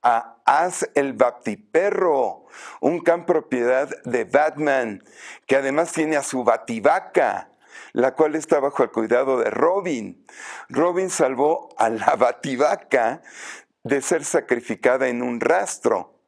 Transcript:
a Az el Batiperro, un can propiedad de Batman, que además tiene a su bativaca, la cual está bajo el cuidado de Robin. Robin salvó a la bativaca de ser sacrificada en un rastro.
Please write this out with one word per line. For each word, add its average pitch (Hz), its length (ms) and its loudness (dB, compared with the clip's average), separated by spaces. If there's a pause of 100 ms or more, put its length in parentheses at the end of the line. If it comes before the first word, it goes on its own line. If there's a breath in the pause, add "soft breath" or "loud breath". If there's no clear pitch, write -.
a 117 420 0
Az 165 480 2
el 139 200 0
Batiperro, 135 1300 0 (340 loud breath)
un 175 220 0
can 170 240 2
propiedad 135 640 0 (160)
de 117 180 -2
Batman, 139 800 0 (440 loud breath)
que 131 100 2
además 139 340 0
tiene 156 240 -2
a 139 80 0
su 127 200 -4
bativaca, 120 1080 0 (420 loud breath)
la 127 200 2
cual 151 220 2
está 156 240 0
bajo 139 240 0
el - 80 -2
cuidado 120 480 0
de 113 100 0
Robin. 147 760 -2 (440 loud breath)
Robin 175 400 0
salvó 139 680 0
a 113 120 2
la 113 260 0
bativaca 131 1040 0 (640 loud breath)
de 135 180 -2
ser 156 220 -2
sacrificada 127 880 0
en 120 140 -4
un 120 180 -4
rastro. 117 720 0 (140)